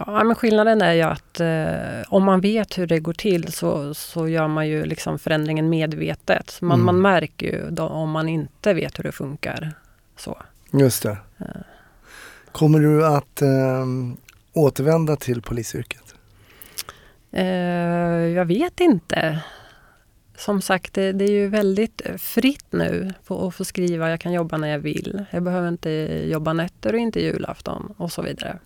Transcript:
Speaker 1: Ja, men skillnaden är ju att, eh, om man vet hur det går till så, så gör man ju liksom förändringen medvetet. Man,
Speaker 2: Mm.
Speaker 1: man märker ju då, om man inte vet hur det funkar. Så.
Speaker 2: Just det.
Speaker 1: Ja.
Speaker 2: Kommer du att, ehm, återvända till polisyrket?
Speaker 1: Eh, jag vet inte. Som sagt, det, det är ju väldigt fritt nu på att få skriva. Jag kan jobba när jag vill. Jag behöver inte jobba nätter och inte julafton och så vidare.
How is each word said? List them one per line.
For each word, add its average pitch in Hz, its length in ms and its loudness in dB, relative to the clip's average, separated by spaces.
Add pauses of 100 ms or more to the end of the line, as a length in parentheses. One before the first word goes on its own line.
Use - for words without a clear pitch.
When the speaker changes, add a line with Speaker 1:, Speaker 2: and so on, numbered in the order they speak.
Speaker 1:
Ja, 214 180 0
men 226 120 4
skillnaden 220 460 4
är 175 120 6
ju 165 80 4
att, 156 380 -4
eh, 160 720 -2
om 190 100 6
man 190 180 6
vet 208 360 0
hur 180 100 -2
det 165 120 2
går 165 140 -4
till 170 400 0
så, 151 400 -2
så 160 340 -6
gör 160 200 2
man 156 200 0
ju 151 180 0
liksom 156 340 -4
förändringen 156 500 0
medvetet. 156 920 -2
Man, 175 180 2
Speaker 2:
Mm. 117 60 6
Speaker 1:
man 180 160 4
märker 180 460 2
ju - 220 -6
då, 160 140 -4
om 160 260 -4
man 156 200 -2
inte 160 440 -2
vet 147 260 -4
hur - 40 -10
det 147 80 -6
funkar. 147 640 -8 (440)
Så. - 200 -12 (340)
Speaker 2:
Just 135 320 4
det. 104 140 -4 (200)
Speaker 1:
Ja. - 80 -12 (1040)
Speaker 2:
Kommer 151 280 6
du 151 260 6
att, 147 360 0
ehm, 131 760 0 (360)
återvända 151 640 2
till 120 260 -4
polisyrket? - 760 -8 (1160)
Speaker 1:
Eh, 185 140 0 (880)
jag 180 100 2
vet 240 340 0
inte. 160 600 2 (1000)
Som 202 240 -2
sagt, - 320 -2
det, 190 180 0
det 196 140 0
är 208 60 2
ju 202 160 2
väldigt 202 540 0 (160)
fritt 262 540 0
nu 175 420 -2 (140)
på 185 200 -4
att 175 80 -8
få 190 100 -6
skriva. 170 440 -2
Jag 165 100 -4
kan 175 140 -6
jobba 165 240 -2
när 156 100 -2
jag 151 120 -2
vill. 156 520 -6
Jag 175 120 -4
behöver 180 240 -2
inte 170 220 -6 (400)
jobba 160 240 -2
nätter 180 400 -2
och 226 60 0
inte 226 220 -2
julafton - 760 -6
och 170 140 -6
så - 100 -8
vidare. - 440 -8